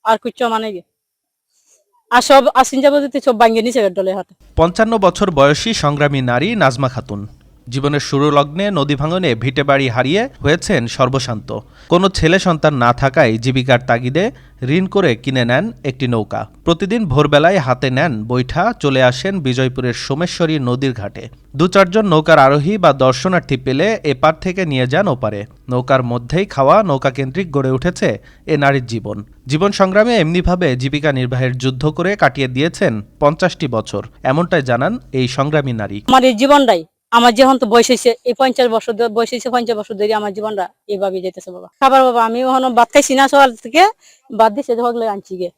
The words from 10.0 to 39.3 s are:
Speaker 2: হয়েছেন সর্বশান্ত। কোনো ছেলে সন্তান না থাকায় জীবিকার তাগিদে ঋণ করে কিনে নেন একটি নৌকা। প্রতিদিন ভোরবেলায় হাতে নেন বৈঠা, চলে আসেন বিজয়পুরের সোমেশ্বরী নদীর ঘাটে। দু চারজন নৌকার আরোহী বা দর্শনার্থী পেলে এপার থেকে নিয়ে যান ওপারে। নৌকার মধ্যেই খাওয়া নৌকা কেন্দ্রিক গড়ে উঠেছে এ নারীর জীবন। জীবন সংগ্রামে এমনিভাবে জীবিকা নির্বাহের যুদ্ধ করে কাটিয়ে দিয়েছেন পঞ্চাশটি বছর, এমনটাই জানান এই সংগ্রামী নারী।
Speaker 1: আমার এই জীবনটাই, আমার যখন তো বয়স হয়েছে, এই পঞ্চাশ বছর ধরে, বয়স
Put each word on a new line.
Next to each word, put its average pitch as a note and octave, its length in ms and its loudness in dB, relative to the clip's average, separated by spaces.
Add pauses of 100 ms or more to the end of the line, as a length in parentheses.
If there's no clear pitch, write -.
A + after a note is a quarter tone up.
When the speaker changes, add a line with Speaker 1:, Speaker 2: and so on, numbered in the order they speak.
Speaker 2:
হয়েছেন D#3 380 0 (140)
সর্বশান্ত। B2+ 520 -2 (440)
কোনো F3+ 140 4 (100)
ছেলে E3 300 2
সন্তান D#3 280 0 (100)
না A#2+ 60 6 (100)
থাকায় C3+ 320 2 (120)
জীবিকার C3 440 0
তাগিদে B2+ 360 0 (520)
ঋণ F#3 80 0 (100)
করে F#3+ 160 2 (120)
কিনে C3 280 -2
নেন C3+ 140 0 (260)
একটি C3 240 -6
নৌকা। G#2+ 260 -4 (260)
প্রতিদিন F#3+ 360 0 (100)
ভোরবেলায় D3 540 2
হাতে C3 300 -2
নেন D3+ 160 0 (180)
বৈঠা, B2+ 320 -2 (200)
চলে C3+ 180 2 (100)
আসেন F#3 240 -6 (120)
বিজয়পুরের B2+ 580 -2
সোমেশ্বরী D#3 520 -2 (120)
নদীর B2+ 320 -2
ঘাটে। G2+ 240 -12 (340)
দু E3 160 4
চারজন G3 380 4
নৌকার D#3 340 4
আরোহী D3 280 2 (100)
বা D#3+ 60 6 (140)
দর্শনার্থী E3 600 0
পেলে C3+ 220 0 (260)
এপার D3+ 220 0 (100)
থেকে F#3 260 -4
নিয়ে C3 220 0
যান F#3 220 0
ওপারে। G#2+ 260 -6 (320)
নৌকার B2+ 380 0
মধ্যেই B2 440 -4
খাওয়া C#3 220 4 (120)
নৌকা C#3 280 0
কেন্দ্রিক C#3 400 -6
গড়ে C3 200 0
উঠেছে F3 320 -2 (440)
এ - 100 2
নারীর C#3 300 0
জীবন। G#2 240 -8 (340)
জীবন D#3+ 200 0 (100)
সংগ্রামে G#3 420 2
এমনিভাবে F3 460 0 (140)
জীবিকা C#3 360 -2
নির্বাহের B2+ 340 -2 (100)
যুদ্ধ C3 200 -2 (140)
করে F3 140 -2 (120)
কাটিয়ে C#3 340 0
দিয়েছেন D#3+ 360 0 (300)
পঞ্চাশটি D#3+ 440 0 (100)
বছর, G#2+ 260 -6 (280)
এমনটাই E3 400 0
জানান B2+ 220 0 (260)
এই B2+ 80 0 (100)
সংগ্রামী C#3+ 440 -2
নারী। G2 180 -8 (120)
Speaker 1:
আমার B3+ 200 4
এই A3+ 120 -4
জীবনটাই, C4+ 400 4 (340)
আমার A#3+ 220 4
যখন C4 240 6
তো B3+ 100 0
বয়স A#3 180 6
হয়েছে, A#3+ 200 2 (180)
এই A#3+ 120 0
পঞ্চাশ B3+ 340 2
বছর A3+ 240 -4
ধরে, A#3 180 0
বয়স A#3 160 -2